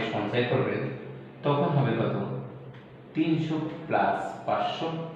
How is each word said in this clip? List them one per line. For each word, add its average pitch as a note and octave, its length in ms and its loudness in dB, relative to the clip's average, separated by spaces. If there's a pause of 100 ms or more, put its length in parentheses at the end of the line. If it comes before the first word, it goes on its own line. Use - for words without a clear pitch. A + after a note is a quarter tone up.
(140)
সঞ্চয় G#2+ 360 2
করবেন, - 400 2 (540)
তখন C#3+ 200 4
হবে C3+ 280 4
কত? - 500 0 (720)
তিনশো D#3+ 420 2 (340)
plus - 560 2
পাঁচশো - 460 0 (240)